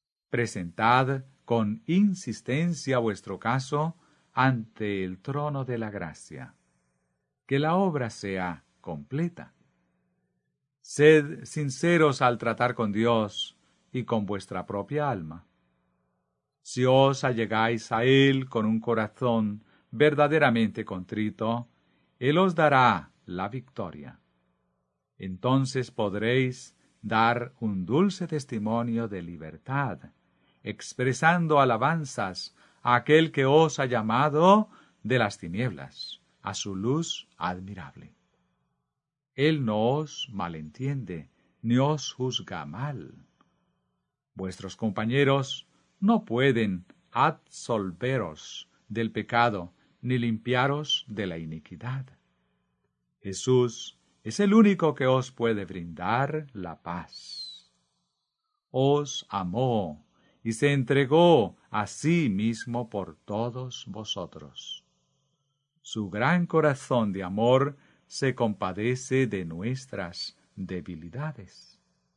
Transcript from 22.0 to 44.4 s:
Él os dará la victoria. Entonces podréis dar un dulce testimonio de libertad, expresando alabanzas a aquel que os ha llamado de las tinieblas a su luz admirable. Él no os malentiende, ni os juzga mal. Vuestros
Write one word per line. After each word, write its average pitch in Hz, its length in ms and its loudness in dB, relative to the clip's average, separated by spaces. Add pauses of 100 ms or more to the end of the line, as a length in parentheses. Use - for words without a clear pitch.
Él 143 200 2
os 185 160 2
dará 131 580 4 (120)
la 90 240 -6
victoria. 98 720 -12 (960)
Entonces 127 720 -2
podréis 117 840 -2 (240)
dar 117 600 2
un 98 260 -4
dulce 180 400 2
testimonio 117 840 -4
de 98 140 -8
libertad, 85 880 -8 (520)
expresando 151 960 2
alabanzas 131 920 -2 (280)
a 123 140 4
aquel 151 360 6
que 135 140 2
os 151 320 6
ha 139 80 0
llamado 143 800 4 (340)
de 123 160 2
las 107 200 0
tinieblas 87 840 -8 (220)
a 98 120 -6
su 98 220 -8
luz 135 600 -4
admirable. 90 760 -10 (1200)
Él 147 300 2
no 110 260 2
os 147 420 -4
malentiende, 87 1000 -8 (320)
ni 120 160 0
os 143 340 0
juzga 101 540 -6
mal. 92 480 -12 (1200)
Vuestros 92 420 -10